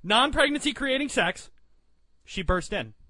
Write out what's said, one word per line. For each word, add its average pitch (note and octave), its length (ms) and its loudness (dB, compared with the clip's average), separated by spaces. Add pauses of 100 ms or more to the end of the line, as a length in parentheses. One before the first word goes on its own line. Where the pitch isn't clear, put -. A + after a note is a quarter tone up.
Non-pregnancy C4+ 680 2
creating C4+ 380 -2
sex. F#3 400 -2 (720)
She - 180 -8
burst F3+ 300 -2
in. A#2+ 220 -6 (160)